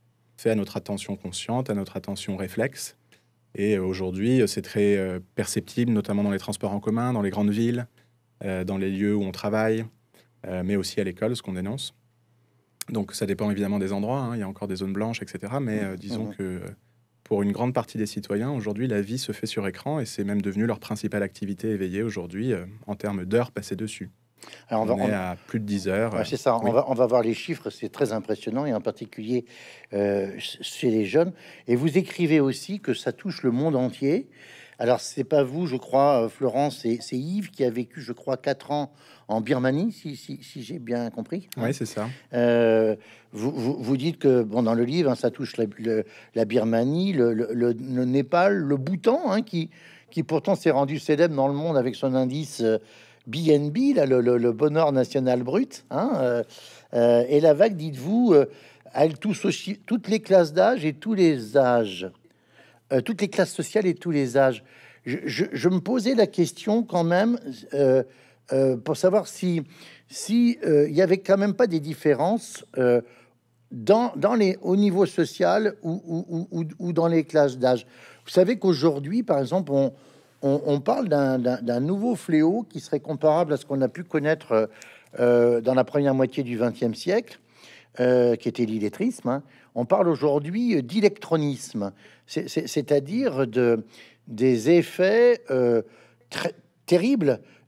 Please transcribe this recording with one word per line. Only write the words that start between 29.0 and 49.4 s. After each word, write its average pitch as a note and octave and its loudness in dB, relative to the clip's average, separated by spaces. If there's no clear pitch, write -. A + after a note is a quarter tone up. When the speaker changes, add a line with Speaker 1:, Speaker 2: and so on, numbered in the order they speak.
Speaker 2:
euh, G2+ 0
ch-, - -12
chez - -4
les A2 2
jeunes. D#3 0
Et A#2+ 2
vous C#3+ 0
écrivez E3 2
aussi C#3 -2
que B2+ -4
ça - -4
touche - -10
le C3 0
monde C#3 0
entier. C#3 -2
Alors, A#2+ 2
c'est - -8
pas D3 4
vous, C#3 -2
je C3 -4
crois, C3+ 2
euh, A2 -4
Florence, B2 -2
c'est, A#2 -2
c'est - -8
Yves F3 -6
qui - -4
a B2 2
vécu, A#2+ -8
je A#2+ -12
crois, C3 -6
quatre - -6
ans D3 -4
en A2 -2
Birmanie, C3+ 0
si, C#3+ -12
si, - -14
si - -16
j'ai A2 -12
bien A#2+ -6
compris, A#2+ -10
hein. B2 -6
Speaker 1:
Ouais, B2 -2
c'est A#2+ -6
ça. G#2+ -8
Speaker 2:
Euh, A#2 4
vous, A2+ -4
vous, C3+ -4
vous B2+ 0
dites D#3 -4
que, B2+ 4
bon, G#2+ -2
dans A2+ 2
le A#2 2
livre, C#3+ 0
hein, B2 2
ça A#2+ 0
touche - -10
la, A#2 0
le, A2 -2
la A2+ 2
Birmanie, A#2+ 0
le, A#2+ 2
le, A2+ -2
le, A#2+ 2
le B2+ -4
Népal, E3+ 2
le C#3+ 0
Bhoutan, G3+ 0
hein, G#3 0